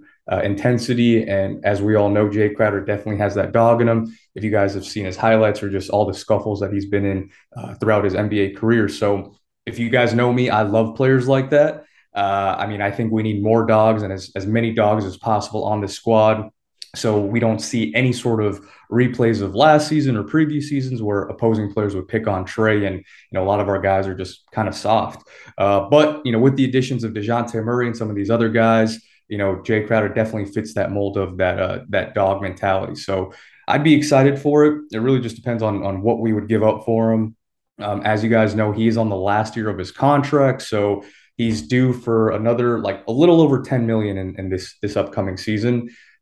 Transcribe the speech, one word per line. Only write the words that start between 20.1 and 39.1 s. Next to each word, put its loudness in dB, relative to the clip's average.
or -2
previous -2
seasons -4
where -2
opposing 0
players -2
would -8
pick -2
on -2
Trey, 0
and, -4
you -12
know, -2
a 0
lot 0
of 0
our 0
guys 0
are -6
just -12
kind -2
of -6
soft. -2
Uh, 2
but, 4
you -2
know, 0
with 4
the 2
additions -2
of -6
DeJounte -4
Murray -2
and -6
some -6
of -6
these -4
other 2
guys, 2
you -8
know, -2
Jay 0
Crowder 0
definitely -4
fits -6
that -4
mold -2
of -4
that, 0
uh, -4
that -4
dog 0
mentality. -4
So -6
I'd 2
be 6
excited 4
for 4
it. 2
It -4
really 2
just -8
depends -4
on, -2
on -4
what 0
we 0
would -4
give 2
up 0
for 2
him. -2
Um, -4
as 0
you 0
guys 4
know, 0
he 2
is 2
on 0